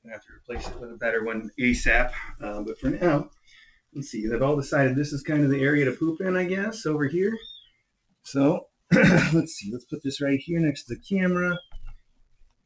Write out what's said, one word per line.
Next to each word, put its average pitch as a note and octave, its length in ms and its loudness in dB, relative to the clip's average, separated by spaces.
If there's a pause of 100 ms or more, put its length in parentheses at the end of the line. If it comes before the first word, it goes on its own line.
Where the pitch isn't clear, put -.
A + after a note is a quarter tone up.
I A2+ 60 -16
have G#2 100 -16
to - 120 -20
replace A#2 320 -10
it A2+ 140 -10
with A#2 100 -14
a A2 60 -16
better A2+ 260 0
one A2 360 -6
asap, A#2+ 520 2 (300)
uh, G#2 200 -8
but - 180 -8
for C3 100 -2
now, D3+ 400 2 (640)
let's C3+ 160 -10
see, A2 160 -6
they've A#2 160 0
all C#3+ 140 2
decided C3+ 400 0
this C#3+ 180 -2
is C#3 80 -4
kind D3+ 220 2
of C3+ 80 4
the C3+ 100 2
area C#3+ 240 2
to B2+ 60 0
poop D#3+ 300 -2
in, F#3 140 0
I F#3 100 0
guess, G3 420 -4
over D3 200 0
here. F#3+ 300 0 (880)
So, C#3 420 2 (140)
<clears throat> - 120 -2
let's E3 600 6
see, G2+ 180 -10
let's B2+ 140 -10
put D3+ 180 -10
this C3+ 180 -4
right C#3 180 0
here E3+ 200 -4
next D3+ 260 0
to A#2 100 -8
the - 60 -18
camera F3+ 540 0 (1120)